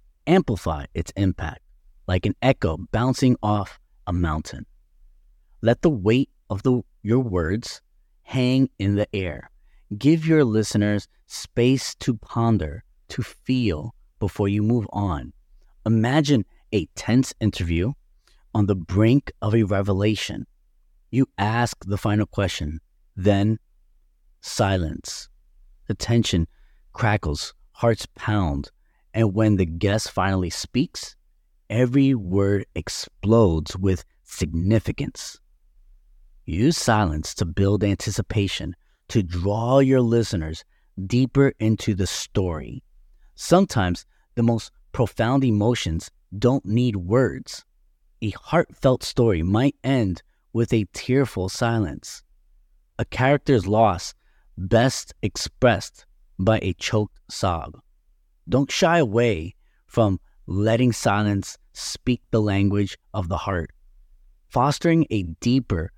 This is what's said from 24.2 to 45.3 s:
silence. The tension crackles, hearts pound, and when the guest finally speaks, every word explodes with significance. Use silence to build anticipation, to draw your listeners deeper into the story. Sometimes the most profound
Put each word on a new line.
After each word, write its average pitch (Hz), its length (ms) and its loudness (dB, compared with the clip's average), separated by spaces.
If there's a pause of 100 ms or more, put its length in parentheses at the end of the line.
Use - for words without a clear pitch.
silence. - 880 -4 (600)
The 107 80 -4
tension 110 520 0 (460)
crackles, 104 600 -2 (180)
hearts - 440 -2
pound, 85 560 -2 (420)
and 110 200 0
when 107 240 4
the 92 80 4
guest 98 460 -2
finally 95 380 0
speaks, - 680 -6 (520)
every 127 460 2
word 98 500 0 (100)
explodes 92 1000 0
with 95 300 -2 (180)
significance. - 1120 -4 (1080)
Use 123 320 2
silence 95 580 0
to 101 100 -2
build 98 380 0
anticipation, 98 920 -2 (340)
to 113 120 2
draw 101 580 0
your 131 220 4
listeners 107 640 0 (440)
deeper 131 520 2
into 110 340 0
the 92 140 -2
story. 85 760 -6 (520)
Sometimes 117 680 2 (300)
the 120 80 0
most 113 280 0 (220)
profound 123 500 0